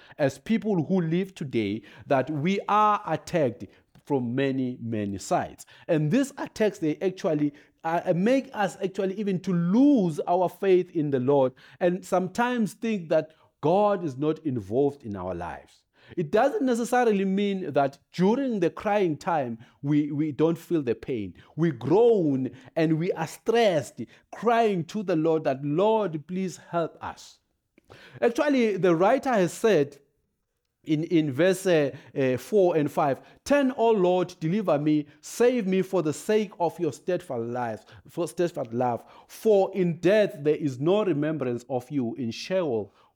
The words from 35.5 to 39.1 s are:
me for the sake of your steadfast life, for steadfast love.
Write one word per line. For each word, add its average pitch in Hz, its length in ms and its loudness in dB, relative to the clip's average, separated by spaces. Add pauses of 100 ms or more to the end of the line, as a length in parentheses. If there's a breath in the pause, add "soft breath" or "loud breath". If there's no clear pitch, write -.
me 190 140 2
for 180 220 -2
the 151 100 -2
sake 214 440 -2
of 165 220 -4
your 160 140 -2
steadfast 170 480 -6
life, 120 420 -6 (240 loud breath)
for 160 220 -6
steadfast 156 420 -4
love. 120 320 -2 (240 loud breath)